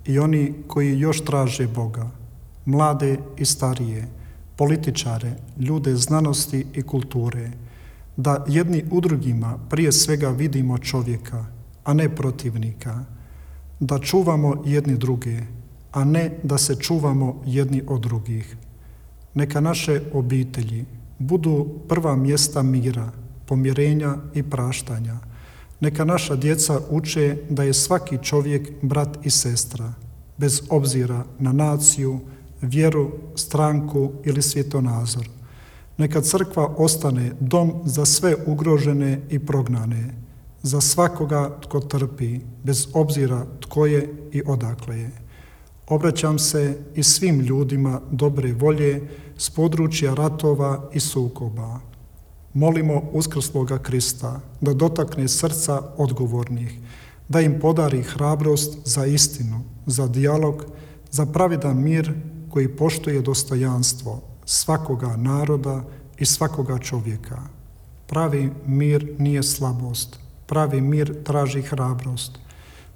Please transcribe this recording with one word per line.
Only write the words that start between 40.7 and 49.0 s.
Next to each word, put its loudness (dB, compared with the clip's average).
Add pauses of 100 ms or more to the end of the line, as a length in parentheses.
svakoga 2
tko -4
trpi, -2 (240)
bez 0
obzira 2 (160)
tko 2
je 0
i -2
odakle -2
je. -8 (760)
Obraćam 2
se 0 (180)
i 0
svim 6
ljudima 2 (100)
dobre 2
volje 2 (300)